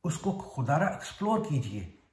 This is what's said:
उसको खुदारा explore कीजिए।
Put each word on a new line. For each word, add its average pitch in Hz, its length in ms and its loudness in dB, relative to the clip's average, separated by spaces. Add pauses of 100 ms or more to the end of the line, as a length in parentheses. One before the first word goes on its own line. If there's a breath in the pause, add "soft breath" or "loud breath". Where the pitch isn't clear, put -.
उसको 185 280 0
खुदारा 143 560 2
explore - 520 0
कीजिए। 104 600 -2 (100)